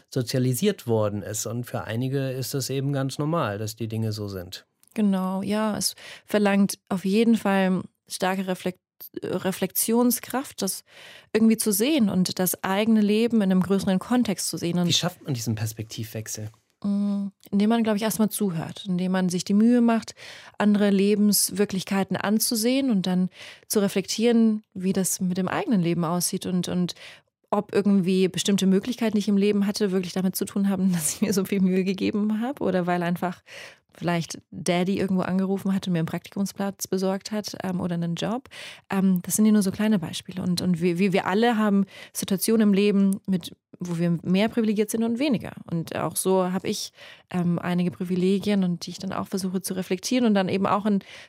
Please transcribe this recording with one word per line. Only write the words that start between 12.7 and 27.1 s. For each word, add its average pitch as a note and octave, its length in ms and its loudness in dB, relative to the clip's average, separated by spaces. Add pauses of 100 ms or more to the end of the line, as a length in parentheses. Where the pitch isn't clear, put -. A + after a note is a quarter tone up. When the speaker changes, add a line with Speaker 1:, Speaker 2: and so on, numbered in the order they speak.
Speaker 2:
Leben G#3+ 360 2
in F#3+ 160 4
einem F#3 100 4
größeren F#3 380 2
Kontext A#3+ 480 0
zu - 80 -6
sehen. E3+ 240 -2
Und F3 80 2
Speaker 1:
Wie - 40 2
schafft - 300 -2
man D3+ 100 -6
diesen A#2 220 -2
Perspektivwechsel? A2 960 -8 (320)
Speaker 2:
Mm, G3+ 460 0 (240)
indem G3+ 180 4
man, A#3 140 2
glaub A3 100 2
ich, G3+ 80 -2
erstmal A3 280 0
zuhört, E3+ 580 -4
indem F#3 240 0
man F#3 160 2
sich F3 160 -2
die G3+ 100 0
Mühe A#3 260 6
macht, A3+ 360 2 (420)
andere G#3 320 4
Lebenswirklichkeiten G3 1300 2
anzusehen A#3+ 720 0
und F#3 160 2
dann F#3 240 0 (380)
zu - 100 0
reflektieren, G#3+ 840 2 (100)
wie F#3+ 180 -2
das F#3+ 280 -2
mit F3+ 180 0
dem F#3 80 0
eigenen C#4 360 2
Leben E3+ 220 0
aussieht F3 420 -2
und, F#3 200 -2
und F3+ 300 -2 (540)